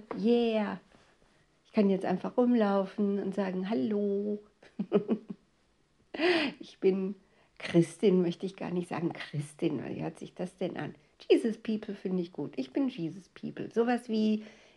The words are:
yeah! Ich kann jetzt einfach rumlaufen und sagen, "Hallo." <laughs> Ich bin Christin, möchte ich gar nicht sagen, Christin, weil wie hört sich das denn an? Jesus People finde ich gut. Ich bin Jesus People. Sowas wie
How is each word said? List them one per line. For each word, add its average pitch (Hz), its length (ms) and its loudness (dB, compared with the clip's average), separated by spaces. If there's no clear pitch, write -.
yeah! 220 600 2
Ich - 40 -20
kann 202 180 6
jetzt 190 140 0
einfach 185 300 -2
rumlaufen 202 840 4
und 196 160 -4
sagen, 190 340 -2
"Hallo." 208 720 0
<laughs> 208 280 2
Ich - 200 -20
bin 190 340 2
Christin, 180 640 4
möchte 175 240 -2
ich 185 80 -10
gar 170 160 -8
nicht 175 180 -4
sagen, 165 240 -4
Christin, 147 680 -6
weil 131 140 -8
wie - 60 -8
hört 160 160 -6
sich - 160 -14
das 180 240 -8
denn - 200 -6
an? - 180 -8
Jesus 233 300 2
People 214 340 -6
finde 185 300 -4
ich 175 100 -10
gut. 147 220 -8
Ich - 180 -8
bin 277 140 -2
Jesus 175 420 -8
People. - 420 -10
Sowas 233 380 0
wie 214 340 0